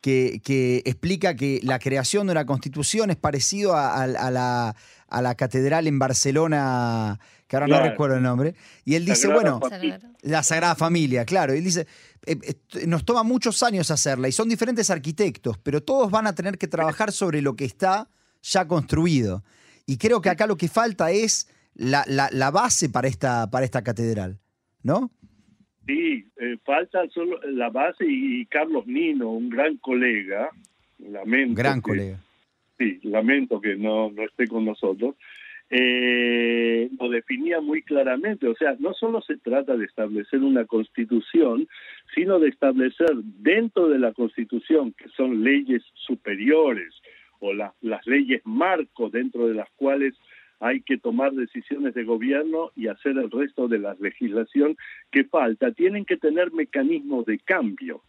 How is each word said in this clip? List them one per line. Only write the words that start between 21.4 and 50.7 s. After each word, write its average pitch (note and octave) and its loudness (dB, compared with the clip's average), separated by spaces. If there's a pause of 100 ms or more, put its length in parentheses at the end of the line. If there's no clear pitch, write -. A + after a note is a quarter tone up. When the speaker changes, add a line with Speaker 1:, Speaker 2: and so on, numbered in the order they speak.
Speaker 1:
la, C3+ 2
la, C3+ 2
la C3 2
base F#3+ 0
para C3+ 0
esta, A#2+ -2
para B2+ -2
esta A#2+ -2
catedral, G#2 -4 (460)
¿no? G3+ 0 (760)
Speaker 2:
Sí, C#3 -2 (140)
eh, A#2+ -6
falta F3 -2
solo E3+ -6
la B2+ -4
base D3+ -2
y, C3 0
y A2+ -8
Carlos C#3+ -2
Nino, C3+ -2
un A#2 -4
gran C#3+ 0
colega, A#2 -2 (480)
lamento A2 -2
Speaker 1:
Gran C3 0
Speaker 2:
que - -8
Speaker 1:
colega. G2 -4 (580)
Speaker 2:
sí, G#2+ -2
lamento A2 0
que G2+ -2
no, G#2+ -2
no G#2 -8
esté A#2 -4
con A2+ -4
nosotros, G#2+ -4 (720)
eh, A#2+ 0 (100)
lo B2 -4
definía C3+ -2
muy D3+ -2
claramente. C#3+ -2
O A#2 0
sea, C#3+ 0
no F3 -4
solo A3+ -2
se - -6
trata C3 0
de G#2+ -2
establecer G#2+ -4
una C3+ 2
constitución, A#2 0 (480)
sino F3+ 2
de D3+ 6
establecer C3 2 (300)
dentro F#3 2
de C#3 4
la A#2 2
constitución, A#2+ 0
que - -20
son B2+ 0
leyes C3 2 (120)
superiores, A#2 0 (460)
o G2+ -4
la, G2+ -6
las A2 -6
leyes B2+ 2
marco C#3+ -2
dentro A#2+ -2
de A2+ 0
las G#2 -8
cuales C#3 0 (460)
hay B2 -2